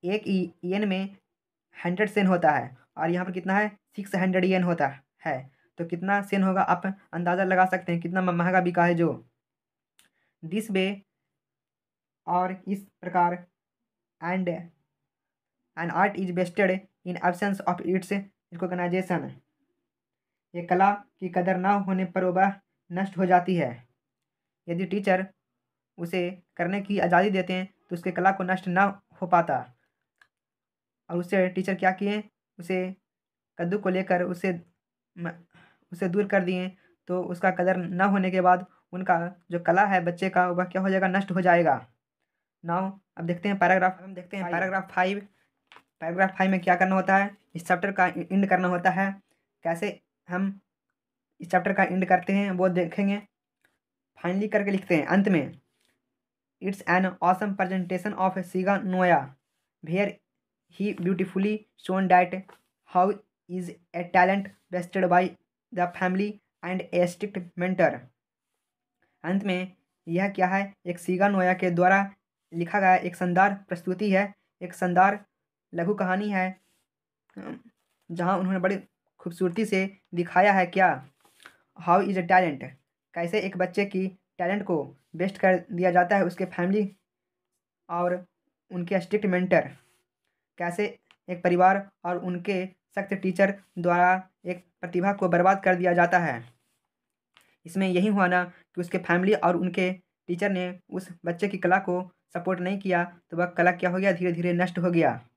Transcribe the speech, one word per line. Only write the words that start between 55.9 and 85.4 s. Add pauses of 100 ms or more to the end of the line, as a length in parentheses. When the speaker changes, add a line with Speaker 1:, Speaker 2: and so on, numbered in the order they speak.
Speaker 1:
"It's
an (200)
awesome
presentation
of
Shiga
Noya, (580)
where (680)
he
beautifully
shown
that (540)
how (380)
is (260)
a (120)
talent (260)
wasted
by (460)
the
family (320)
and (140)
a
strict
mentor।" (1200)
अंत
में (320)
यह
क्या
है, (120)
एक
शिगा
नोया
के
द्वारा (380)
लिखा
गया
एक
शानदार (140)
प्रस्तुति
है, (280)
एक
शानदार (500)
लघु
कहानी
है, (1500)
जहाँ
उन्होंने
बड़ी (420)
खूबसूरती
से (160)
दिखाया
है
क्या, (800)
how
is
a
talent, (460)
कैसे
एक
बच्चे
की
टैलेंट
को (200)
वेस्ट
कर